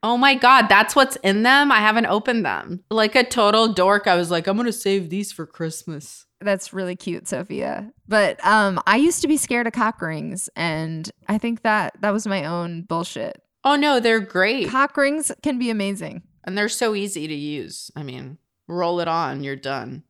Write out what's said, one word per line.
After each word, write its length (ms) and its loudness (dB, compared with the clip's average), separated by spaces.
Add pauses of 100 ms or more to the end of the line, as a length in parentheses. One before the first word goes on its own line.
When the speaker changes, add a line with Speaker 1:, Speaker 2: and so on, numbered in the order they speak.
Speaker 1:
Oh 140 0
my 180 4
God, 340 6
that's 280 6
what's 200 4
in 260 2
them? 300 4
I 80 4
haven't 260 2
opened 400 0
them. 440 -6
Like 260 2
a 80 6
total 460 2
dork, 360 2
I 80 6
was 160 0
like, 160 0
"I'm 100 0
gonna 160 -2
save 380 -2
these 200 -6
for 140 -12
Christmas." 800 -12 (160)
Speaker 2:
That's 320 -4
really 240 -6
cute, 320 -8
Sophia. 640 -8 (160)
But, 340 0
um, 440 4
I 100 4
used 240 2
to 80 -2
be 80 2
scared 300 -2
of 80 -6
cock 260 -2
rings, 560 -8
and 540 -6 (180)
I 80 0
think 280 -4
that 360 0
that 140 0
was 120 -4
my 200 -2
own 340 -6
bullshit. 600 -6 (200)
Speaker 1:
Oh 140 4
no, 240 2
they're 200 2
great. 480 0
Speaker 2:
Cock 280 0
rings 340 0 (120)
can 160 -2
be 100 -2
amazing. 540 -4 (220)
Speaker 1:
And 120 -6
they're 140 -2
so 240 0
easy 320 -6
to 80 -6
use. 600 -10
I 80 -12
mean, 360 -14 (300)
roll 320 -2
it 80 -2
on, 360 -4
you're 100 -6
done. 560 -8